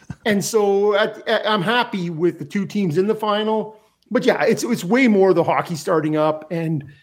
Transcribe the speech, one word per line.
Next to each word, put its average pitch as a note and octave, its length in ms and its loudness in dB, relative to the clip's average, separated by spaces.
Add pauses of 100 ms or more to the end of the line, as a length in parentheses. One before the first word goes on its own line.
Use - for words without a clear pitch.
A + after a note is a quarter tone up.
(260)
And G3+ 180 2
so G3+ 500 2
at, G#3+ 320 -2
at, A3 220 0
I'm G#3+ 140 2
happy A3 460 0
with E3 300 -2
the D3+ 60 -10
two G3 200 -4
teams F#3 320 -2
in F#3+ 120 2
the G#3+ 60 2
final. G#3+ 600 -2 (340)
But B3 140 0
yeah, D#3 200 2
it's, - 180 2
it's F#3+ 220 -2
way A#3+ 240 2
more F#3+ 260 4
the E3 80 2
hockey D3 320 -2
starting D#3 420 -2
up D#3 360 -2
and, E3 320 -4 (180)